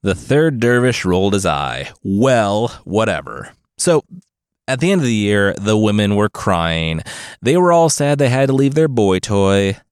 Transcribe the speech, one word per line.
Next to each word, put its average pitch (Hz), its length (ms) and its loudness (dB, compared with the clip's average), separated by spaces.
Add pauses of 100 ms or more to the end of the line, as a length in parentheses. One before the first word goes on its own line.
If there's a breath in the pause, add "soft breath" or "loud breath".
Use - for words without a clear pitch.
The 98 120 -2
third 143 460 0
dervish 120 440 0
rolled 92 280 2
his 98 140 -2
eye. 69 420 -4 (140)
"Well, 107 680 0 (160)
whatever." 92 680 -4 (260)
So, 165 240 0 (680)
at 131 120 -4
the 170 100 0
end 185 120 2
of 131 40 0
the 117 80 0
year, 101 400 0
the 107 240 0
women 104 380 2
were 104 140 0
crying. 82 720 -2 (400 loud breath)
They 131 140 2
were 180 160 4
all 165 160 4
sad 143 300 0
they 139 100 2
had 135 200 2
to 135 60 2
leave 139 200 2
their 156 140 2
boy 101 300 2
toy. 98 580 0 (160)